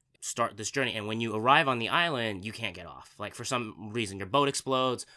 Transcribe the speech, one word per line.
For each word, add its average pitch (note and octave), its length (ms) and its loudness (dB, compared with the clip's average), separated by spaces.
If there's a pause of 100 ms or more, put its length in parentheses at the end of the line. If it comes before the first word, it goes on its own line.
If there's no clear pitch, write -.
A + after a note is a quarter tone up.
(200)
start - 360 -2
this G#2 140 -6
journey. B2 240 0
And G#2+ 120 -4
when A2 140 -2
you A2 160 0
arrive C3+ 320 6
on B2 100 2
the A2 120 -2
island, A#2+ 520 2
you G#2+ 100 -8
can't G#2 220 -6
get F2 120 -12
off. - 320 -16
Like, G2+ 160 -8
for B2 100 -10
some A2 480 -4
reason, G#2 240 -2
your F#2+ 100 -4
boat C#3 220 4
explodes, C3 560 0 (120)